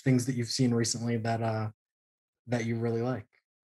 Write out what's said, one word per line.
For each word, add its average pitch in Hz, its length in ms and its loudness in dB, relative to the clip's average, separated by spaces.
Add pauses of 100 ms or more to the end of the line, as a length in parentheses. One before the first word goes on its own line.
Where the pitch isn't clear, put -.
things 127 220 4
that 127 100 -2
you've 117 140 -2
seen 127 240 2
recently 117 440 0
that, 113 240 -2
uh, 110 280 -2 (800)
that 117 180 -2
you 117 100 0
really 113 260 0
like? 120 240 -2 (380)